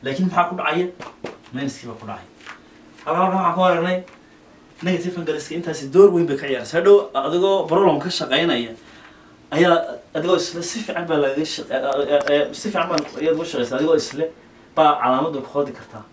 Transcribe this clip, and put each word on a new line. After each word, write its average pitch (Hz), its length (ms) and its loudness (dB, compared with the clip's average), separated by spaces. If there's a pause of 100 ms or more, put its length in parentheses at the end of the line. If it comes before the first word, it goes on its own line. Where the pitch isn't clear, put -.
Laakiin 170 260 0
maxaa 175 200 2
ku 185 60 -6
dhacaya? 175 320 0 (640)
Minuskii 135 360 -6
baa 110 100 -12
ku 113 60 -16
dhacay. 98 220 -12 (760)
Halkan, 165 160 0
halkan 185 180 2
waxaan 175 160 2
ku 185 60 2
aragnay 180 420 2 (800)
negative 175 340 -2
angle-iska 156 400 -4
intaasi 156 340 -6
door 196 220 4
weyn 170 140 2
bay 139 100 -2
ka 143 100 -8
ciyaaraysaa. 127 300 -4
Hadhow 202 400 6
adigoo 175 500 0
problem 165 320 4
ka 165 100 -6
shaqaynaya 131 680 -2 (760)
ayaa 170 460 2 (160)
adigoo 170 240 2
isla 170 240 -4
si - 180 -6
fiican 170 280 -6
baa 160 100 0
lagaga 139 240 0
shaq-, - 300 -6
eh, 131 100 -2
eh, 143 480 0
eh, 147 240 2
si - 160 -6
fiican 175 180 -2
baa 165 140 -2 (160)
ayaad 160 180 2
uga 165 100 -4
shaqaysaa, 127 360 -4
adigoo 160 160 4
isle 151 320 -4 (460)
baa 151 260 6
calaamadda 131 400 2
ku 123 80 -12
khaldi 139 240 -2
kartaa. - 400 -18